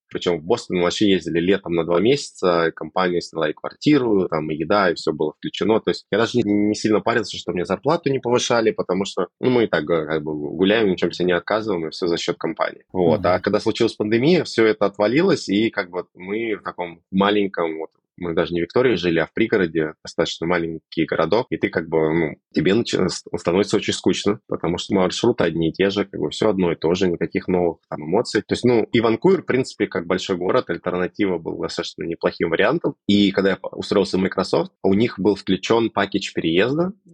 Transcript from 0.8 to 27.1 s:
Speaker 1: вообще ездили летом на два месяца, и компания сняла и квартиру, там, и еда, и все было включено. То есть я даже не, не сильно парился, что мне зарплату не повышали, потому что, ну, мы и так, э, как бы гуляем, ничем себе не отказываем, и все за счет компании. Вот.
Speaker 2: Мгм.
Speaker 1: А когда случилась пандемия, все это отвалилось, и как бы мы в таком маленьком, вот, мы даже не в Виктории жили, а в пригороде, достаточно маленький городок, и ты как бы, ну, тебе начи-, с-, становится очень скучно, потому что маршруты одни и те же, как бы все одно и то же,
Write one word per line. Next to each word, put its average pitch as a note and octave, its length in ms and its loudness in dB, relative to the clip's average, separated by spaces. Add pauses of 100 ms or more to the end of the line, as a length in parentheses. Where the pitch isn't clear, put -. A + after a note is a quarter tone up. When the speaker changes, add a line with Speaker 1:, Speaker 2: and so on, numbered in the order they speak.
Speaker 1:
вообще G2 260 2
ездили E2+ 280 0
летом F2 360 0
на E2 100 0
два E2+ 160 0
месяца, F#2 680 0
и - 20 -2
компания F2 500 -2
сняла D#2+ 300 -4
и - 20 -4
квартиру, A#2+ 720 2
там, D#2 240 -4
и D#2 60 -4
еда, F2+ 340 2
и D#2+ 40 0
все - 180 -4
было D2+ 220 -2
включено. G2 460 0
То F#2 100 -2
есть - 200 -4
я G2+ 60 -2
даже A2+ 220 0
не, A2+ 60 2
не G#2 300 2
сильно G#2+ 280 0
парился, A#2 340 -2
что - 160 -8
мне F2 140 -4
зарплату C#3 440 -2
не C3 100 0
повышали, A#2 500 2
потому G2 340 -2
что, F#2+ 220 -4 (120)
ну, B2+ 120 0
мы A#2+ 140 4
и - 20 -2
так, E2 240 0
э, D#2+ 160 0
как D#2 160 -2
бы D#2 120 -6
гуляем, F#2+ 540 2
ничем F2 240 0
себе F2+ 140 -2
не F2+ 60 2
отказываем, F#2+ 540 -2
и D2+ 40 -6
все - 160 -6
за E2+ 100 0
счет E2+ 220 -4
компании. - 520 -4
Вот. E2+ 300 2
Speaker 2:
Мгм. F2 80 -2
Speaker 1:
А F#2 120 4
когда G2+ 200 0
случилась A2 360 0
пандемия, A#2 480 2
все - 200 0
это G#2 220 2
отвалилось, A#2 640 0
и G#2+ 180 2
как F#2 220 -6
бы F2 140 -6 (100)
мы G#2 440 -6
в F2 40 -16
таком F2 480 -10
маленьком, G2 720 0
вот, D#2+ 100 -10 (280)
мы F2 140 -6
даже E2+ 220 0
не E2+ 60 0
в - 20 0
Виктории B2 340 2
жили, E2 220 0
а D#2+ 80 0
в - 80 -16
пригороде, E2 580 0 (100)
достаточно - 440 -4
маленький E2 580 -2
городок, E2+ 460 0
и - 80 -4
ты G#2+ 100 0
как E2+ 180 -4
бы, E2 120 0 (160)
ну, D#2+ 220 -2 (180)
тебе D#2+ 180 2
начи-, A2+ 240 0 (140)
с-, - 140 -10 (120)
становится F#2+ 400 0
очень G2 160 0
скучно, - 560 0
потому F2 300 -2
что - 160 -4
маршруты G2 500 2
одни E2 240 0
и D#2 40 -2
те G2 180 2
же, G2 160 -2
как E2+ 120 -12
бы D#2+ 120 -2
все - 180 0
одно F#2 240 2
и D#2 40 -4
то E2 180 2
же, F#2 160 2